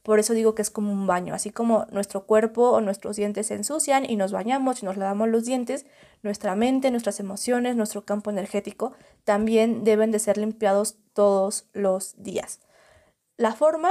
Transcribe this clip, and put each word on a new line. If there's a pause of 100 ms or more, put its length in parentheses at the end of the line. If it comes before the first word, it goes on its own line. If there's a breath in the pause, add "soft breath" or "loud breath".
Por
eso
digo
que
es
como
un
baño,
así
como
nuestro
cuerpo
o
nuestros
dientes
se
ensucian
y
nos
bañamos
y
nos
lavamos
los
dientes, (360 soft breath)
nuestra
mente,
nuestras
emociones,
nuestro
campo
energético (320 loud breath)
también
deben
de
ser
limpiados (160)
todos
los
días. (760 soft breath)
La
forma